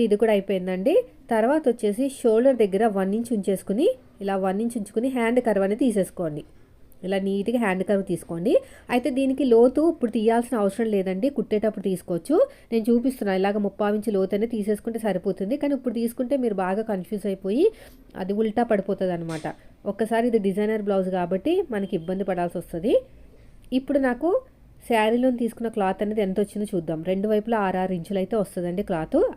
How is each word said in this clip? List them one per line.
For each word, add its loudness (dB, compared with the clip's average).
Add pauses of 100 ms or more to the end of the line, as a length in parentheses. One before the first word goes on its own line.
ఇది 2
కూడా 4
అయిపోయిందండి. 0 (380)
తర్వాత 2 (100)
వచ్చేసి 0 (140)
షోల్డర్ 4
దగ్గర 0 (140)
వన్ 0
ఇంచ్ -4
ఉంచేసుకుని, 0 (340)
ఇలా -2 (100)
వన్ 0
ఇంచ్ -4
ఉంచుకుని -4
హ్యాండ్ 2
కర్వ్ 2
అనేది 0
తీసేసుకోండి. -2 (600)
ఇలా -2
నీట్‌గా 0
హ్యాండ్ 2
కర్వ్ 2
తీసుకోండి. -2 (420)
అయితే 0 (100)
దీనికి 0
లోతు 6 (100)
ఇప్పుడు -2
తీయాల్సిన 2
అవసరం 0
లేదండి, 0
కుట్టేటప్పుడు -2
తీసుకోవచ్చు. -2 (360)
నేను 0
చూపిస్తున్నా, 2
ఇలాగ 0
ముప్పావు 0
ఇంచు -4
లోతు 0
అనేది -2
తీసేసుకుంటే -4
సరిపోతుంది. -2
కానీ 0
ఇప్పుడు -4
తీసుకుంటే -2
మీరు -2
బాగా -2
కన్ఫ్యూజ్ -4
అయిపోయి 0 (580)
అది -4
ఉల్టా 0 (100)
పడిపోతుంది 0
అనమాట. -8 (460)
ఒక్కసారి 0
ఇది 2
డిజైనర్ -2
బ్లౌజ్ 0
కాబట్టి 0 (200)
మనకి -4
ఇబ్బంది -4
పడాల్సి -4
వస్తుంది. -2 (840)
ఇప్పుడు 0
నాకు 0 (600)
శారీలో 4 (100)
తీసుకున్న -4
క్లాత్ 0
అనేది 0
ఎంత -2
వచ్చిందో -4
చూద్దాం. -2 (120)
రెండు 0
వైపులా 0
ఆరు 0
ఆరు 0
ఇంచులు -4
అయితే -2
వస్తుందండి -4
క్లాత్. 0 (160)